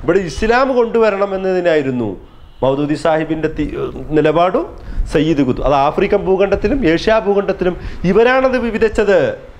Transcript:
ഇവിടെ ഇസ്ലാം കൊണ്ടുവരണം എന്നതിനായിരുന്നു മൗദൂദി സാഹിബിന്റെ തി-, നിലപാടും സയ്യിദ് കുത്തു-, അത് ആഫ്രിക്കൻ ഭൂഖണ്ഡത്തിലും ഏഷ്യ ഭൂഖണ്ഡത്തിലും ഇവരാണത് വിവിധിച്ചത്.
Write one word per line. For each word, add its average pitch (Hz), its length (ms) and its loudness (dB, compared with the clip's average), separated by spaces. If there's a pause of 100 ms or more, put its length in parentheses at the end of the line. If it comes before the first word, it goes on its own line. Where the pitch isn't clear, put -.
ഇവിടെ 170 140 0
ഇസ്ലാം 233 580 0
കൊണ്ടുവരണം 208 600 0
എന്നതിനായിരുന്നു 156 800 0 (480)
മൗദൂദി 143 300 0
സാഹിബിന്റെ 156 540 -2
തി-, 147 300 -6 (320)
നിലപാടും 165 640 0 (360)
സയ്യിദ് 156 300 2
കുത്തു-, 127 220 0
അത് 135 100 2
ആഫ്രിക്കൻ 151 440 2
ഭൂഖണ്ഡത്തിലും 196 680 0
ഏഷ്യ 214 400 2
ഭൂഖണ്ഡത്തിലും 190 520 0 (260)
ഇവരാണത് 247 540 2
വിവിധിച്ചത്. 214 800 0 (220)